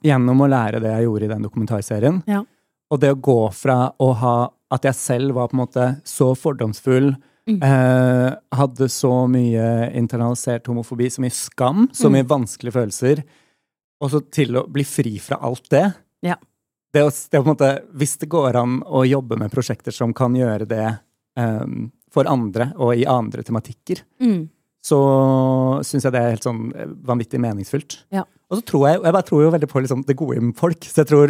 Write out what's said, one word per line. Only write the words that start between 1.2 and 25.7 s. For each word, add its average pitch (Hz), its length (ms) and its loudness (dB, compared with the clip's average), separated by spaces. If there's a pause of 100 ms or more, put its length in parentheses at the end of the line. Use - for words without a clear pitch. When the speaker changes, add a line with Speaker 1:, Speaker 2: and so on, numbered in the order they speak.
Speaker 1:
i 107 40 -4
den 110 140 -6
dokumentarserien. 113 840 -2
Speaker 2:
Ja. 202 140 -2 (500)
Speaker 1:
Og 143 100 0
det 139 120 4
å 135 80 -2
gå 127 160 2 (160)
fra 127 240 0 (240)
å 131 160 4
ha, 120 180 0 (360)
at 135 180 -2
jeg 131 80 0
selv 131 380 -2
var 123 160 -2
på 131 80 -2
en 127 80 0
måte 123 180 -2 (200)
så 131 340 0
fordomsfull, 131 760 0 (300)
Speaker 2:
Mm. 220 160 0
Speaker 1:
eh, 127 760 4 (160)
hadde 131 360 0
så 127 400 0
mye 117 640 0
internalisert 120 720 -4
homofobi, 120 440 -4
så - 100 -10
mye 127 100 -2
skam, 160 640 0
så 233 160 2
Speaker 2:
Mm. - 40 6
Speaker 1:
mye 135 120 4
vanskelige 123 480 -2
følelser, 127 500 0 (800)
og 139 100 -2
så 147 200 -2
til 123 240 0
å 127 120 -2
bli 139 160 -4
fri 120 360 -4
fra - 240 -6
alt 127 260 -6
det. 175 240 4 (300)
Speaker 2:
Ja. 175 140 -4 (580)
Speaker 1:
Det 147 80 6
å 147 60 4
s-, - 200 -6
det 156 120 2
å 127 40 0
på 156 60 4
en 147 60 2
måte, 135 260 0 (120)
hvis 143 240 -4
det 156 120 -8
går 139 260 0
an 123 240 0
å 131 260 0
jobbe 127 320 -2
med 107 140 -4
prosjekter 120 400 -4
som 117 220 -4
kan 123 200 0
gjøre 110 320 0
det, 110 320 -4 (380)
ehm, 117 540 -4 (200)
for 139 160 2
andre 117 520 -2
og 120 180 2
i 120 80 2
andre 120 380 -2
tematikker, - 580 -8 (200)
Speaker 2:
Mm. 190 280 0 (340)
Speaker 1:
så 135 1000 2